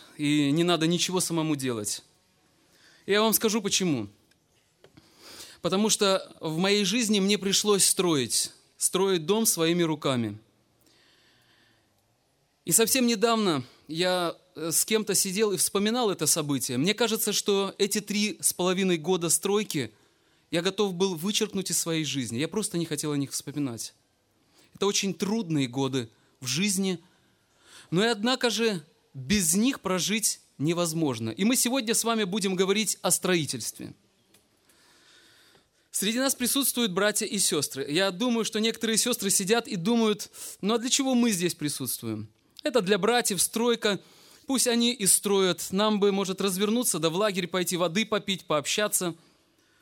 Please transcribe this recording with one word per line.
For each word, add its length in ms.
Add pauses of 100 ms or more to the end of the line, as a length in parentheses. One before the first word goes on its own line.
(160)
и 360
не 100
надо 240
ничего 320
самому 380
делать. 480 (1000)
Я 160
вам 100
скажу, 280
почему. 480 (1500)
Потому 280
что 480
в 200
моей 260
жизни 340
мне 200
пришлось 460
строить, 680 (240)
строить 500
дом 200
своими 360
руками. 560 (2250)
И 60
совсем 380
недавно 560 (240)
я, 480 (180)
э, 160
с 140
кем-то 320
сидел 340
и 60
вспоминал 520
это 200
событие. 500
Мне 160
кажется, 380
что 460
эти 220
три 400
с 120
половиной 440
года 320
стройки 640 (600)
я 100
готов 320
был 220
вычеркнуть 560
из 80
своей 240
жизни. 340
Я 80
просто 320
не 80
хотел 240
о 60
них 160
вспоминать. 600 (800)
Это 140
очень 260
трудные 540
годы 420 (320)
в 60
жизни, 540 (920)
но 120
и 40
однако 420
же 340 (300)
без 420
них 260
прожить 600 (160)
невозможно. 720
И 160
мы 120
сегодня 360
с 100
вами 220
будем 300
говорить 480
о 80
строительстве. 840 (2000)
Среди 280
нас 160
присутствуют 580
братья 340
и 120
сестры. 520
Я 200
думаю, 340
что 160
некоторые 360
сестры 320
сидят 400
и 80
думают, 540 (320)
«Ну 100
а 60
для 100
чего 260
мы 180
здесь 220
присутствуем? 720 (340)
Это 180
для 160
братьев 460
стройка, 580 (460)
пусть 220
они 260
и 120
строят. 680
Нам 280
бы, 100
может, 300
развернуться, 600
да 100
в 60
лагерь 320
пойти, 280
воды 300
попить, 400
пообщаться». 680 (680)